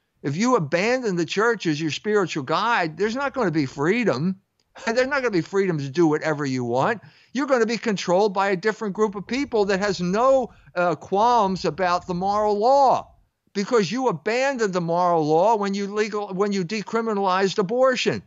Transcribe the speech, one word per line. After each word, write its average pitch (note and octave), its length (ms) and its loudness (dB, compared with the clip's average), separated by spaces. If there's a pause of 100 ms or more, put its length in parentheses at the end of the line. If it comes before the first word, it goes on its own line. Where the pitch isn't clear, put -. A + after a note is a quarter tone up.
(220)
if C#3+ 140 -4
you B3 180 2
abandon G3 640 0
the E3+ 100 -2
church A3 400 0
as D3+ 140 -2
your D#3 100 -4
spiritual F#3 540 -2
guide, F3 520 -2
there's G#3+ 200 -2
not C#4 180 -4
gonna A3 160 0
be D3+ 160 0
freedom. F3 720 -2 (220)
<laughs> - 240 -12
There's B3+ 220 0
not C#4+ 140 -2
gonna A#3+ 100 0
be F3 80 2
freedom F#3 380 -2
to C#3 100 -6
do D#3+ 180 2
whatever D3+ 400 0
you B2+ 180 -2
want. C#3+ 360 0 (320)
You're C4+ 160 -2
gonna A#3+ 180 4
be A#3 100 -2
controlled G3 580 0
by G3 160 0
a F#3+ 60 0
different G#3 380 -4
group G#3 220 -2
of F#3 100 -12
people A#3+ 380 0
that F#3+ 160 0
has G3+ 200 -2
no, A#3 520 2 (240)
uh, F3 180 2
qualms G3 680 2
about F3 420 0
the F3+ 80 -4
moral G3+ 420 0
law, B3 560 4 (400)
because G3+ 380 0
you B3+ 160 -2
abandoned A3+ 680 -2
the F3+ 60 2
moral E3+ 460 2
law F3+ 300 4
when G3 180 -2
you G3+ 140 -4
legal, G#3 460 -4
when G3+ 180 0
you F#3+ 120 0
decriminalized G3 920 -2
abortion. A3 680 0